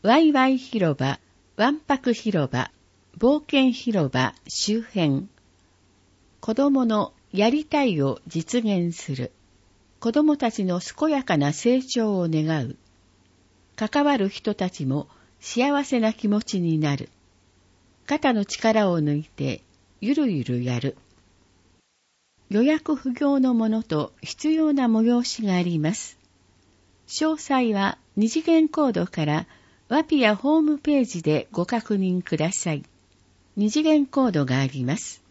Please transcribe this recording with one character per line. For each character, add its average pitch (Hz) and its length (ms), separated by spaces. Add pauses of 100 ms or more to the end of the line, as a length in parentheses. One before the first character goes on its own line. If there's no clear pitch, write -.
ワ 233 160
イ 320 140
ワ 262 160
イ 269 100
広 180 400
場。 135 200 (380)
万 285 300
博 269 260
広 190 400
場。 123 180 (480)
冒 277 220
険 269 300
広 202 420
場 127 220 (120)
周 220 360
辺。 165 440 (1120)
子 220 140
ど 277 160
も 269 140
の 220 300 (180)
や 208 180
り 302 140
た 294 200
い 175 180
を 135 240
実 175 380
現 175 320
す 139 200
る。 127 160 (680)
子 226 120
ど 294 100
も 302 140
た 240 160
ち 202 120
の 180 160
健 - 280
や 277 160
か 180 120
な 143 160
成 247 300
長 220 380
を 170 100
願 156 160 (180)
う。 - 120 (1000)
関 285 300
わ 285 120
る 196 120
人 - 260
た 185 160
ち - 160
も 143 220 (320)
幸 285 440
せ 262 140
な 220 140
気 - 160
持 208 140
ち - 180
に 165 180
な 151 160
る。 - 140 (1000)
肩 285 260
の 208 120
力 214 460
を 170 100
抜 147 160
い 151 80
て、 - 380 (380)
ゆ 226 140
る 277 160
ゆ 147 140
る 123 200
や 123 140
る。 131 180 (1500)
予 208 120
約 302 340
不 254 240
要 277 200
の 254 120
も 226 160
の 220 140
と 151 300 (100)
必 - 280
要 311 220
な 277 140
催 233 380
し - 180
が 196 120
あ 180 80
り 175 160
ま 156 140
す。 - 260 (880)
詳 311 300
細 254 380
は 196 240 (180)
二 214 120
次 311 140
元 320 260
コ 302 180
ー 247 60
ド 175 140
か - 200
ら 156 200 (420)
ワ 302 160
ピ 285 220
ア 214 80
ホ 285 240
ー - 20
ム 302 180
ペ 294 220
ー 247 40
ジ 175 180
で 151 300
ご 170 140
確 220 300
認 185 260
く - 140
だ 156 160
さ - 200
い。 147 120 (720)
二 208 140
次 302 120
元 311 240
コ 269 200
ー 226 40
ド 151 160
が 127 120
あ 135 80
り 131 180
ま 131 120
す。 - 340